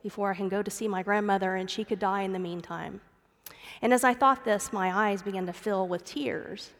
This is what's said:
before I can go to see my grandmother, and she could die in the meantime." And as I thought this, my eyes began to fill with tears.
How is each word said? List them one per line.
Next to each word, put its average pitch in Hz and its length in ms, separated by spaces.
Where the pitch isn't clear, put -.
before 202 280
I 190 60
can 190 140
go 196 120
to 202 80
see 220 200
my 185 120
grandmother, 196 540
and 185 160
she 220 140
could 214 120
die 196 260
in 190 100
the 185 60
meantime." 170 600
And 233 120
as 247 100
I 254 100
thought 262 300
this, 208 300
my 196 360
eyes 196 140
began 190 220
to 175 80
fill 190 340
with 175 160
tears. - 760